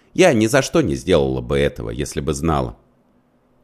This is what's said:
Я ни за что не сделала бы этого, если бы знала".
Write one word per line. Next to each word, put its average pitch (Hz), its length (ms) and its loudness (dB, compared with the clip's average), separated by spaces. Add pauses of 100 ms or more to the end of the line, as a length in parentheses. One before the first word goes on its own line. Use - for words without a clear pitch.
(140)
Я 180 200 4
ни 110 140 2
за 135 140 2
что - 200 0
не 80 140 -2
сделала 65 460 0
бы 62 160 -2
этого, 67 320 -2
если 67 320 -8
бы 73 120 -4
знала". 69 440 -4 (880)